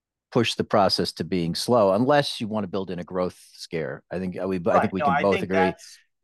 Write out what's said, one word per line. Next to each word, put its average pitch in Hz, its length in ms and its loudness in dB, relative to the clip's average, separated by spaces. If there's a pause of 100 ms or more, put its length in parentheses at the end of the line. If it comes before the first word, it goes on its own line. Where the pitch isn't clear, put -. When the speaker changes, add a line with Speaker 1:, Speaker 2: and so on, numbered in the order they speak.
(320)
Speaker 1:
push 120 220 2
the - 80 -2
process 95 480 2
to - 140 -8
being 85 320 -2
slow, 113 360 4
unless 131 480 2
you 117 60 -4
wanna 104 220 -6
build 92 240 -6
in 87 80 -8
a 85 40 -10
growth 90 320 -4 (160)
scare. 76 600 -8
I 90 80 -6
think, 92 200 -6
uh, 92 60 -4
we, 95 120 -2
I - 20 -6
Speaker 2:
Right. 90 220 2
Speaker 1:
think 104 100 -2
we 95 80 -4
Speaker 2:
No, - 60 -2
Speaker 1:
can - 80 2
Speaker 2:
I 147 80 0
Speaker 1:
both 98 120 2
Speaker 2:
think 92 120 -2
Speaker 1:
agree. 92 100 -2
Speaker 2:
that's, - 420 -2 (240)